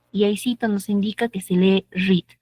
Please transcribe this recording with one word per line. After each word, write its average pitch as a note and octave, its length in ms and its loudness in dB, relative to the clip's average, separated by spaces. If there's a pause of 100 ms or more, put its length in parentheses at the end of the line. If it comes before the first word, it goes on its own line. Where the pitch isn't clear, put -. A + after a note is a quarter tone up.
(120)
y G3+ 140 0
ahí G#3 120 0
sí A#3+ 240 -4
nos G#3 280 -2
indica G#3 400 -2
que F#3+ 120 -8
se - 140 -4
lee F#3+ 360 2
read. F#3+ 340 0 (160)